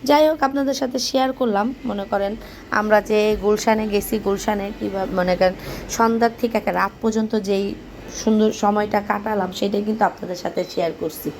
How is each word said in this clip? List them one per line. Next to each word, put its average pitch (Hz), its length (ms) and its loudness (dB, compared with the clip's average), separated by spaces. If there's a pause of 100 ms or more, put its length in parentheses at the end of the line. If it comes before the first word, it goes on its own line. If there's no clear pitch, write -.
যাই 294 240 6
হোক, 311 140 0
আপনাদের 277 320 0
সাথে 269 240 -2
শেয়ার 262 340 0
করলাম। 233 420 0 (100)
মনে 202 200 -4
করেন, 202 320 -2 (340)
আমরা 214 300 4
যে 214 420 2
গুলশানে 214 460 2
গেছি, 208 300 0
গুলশানে 202 520 -2 (100)
কীভাবে, 190 340 -4
মনে 180 220 2
করেন, 180 160 4 (380)
সন্ধ্যার 226 400 4 (100)
থেকে 226 180 0
একটা 202 140 -2
রাত 185 280 0
পর্যন্ত 220 360 0
যেই 196 380 0 (500)
সুন্দর 214 280 4
সময়টা 208 480 2
কাটালাম, 202 520 -4
সেটাই 202 300 -2
কিন্তু 214 220 0
আপনাদের 180 320 -4
সাথে 180 280 -6 (100)
শেয়ার 170 160 -2 (100)
করছি। 156 400 -6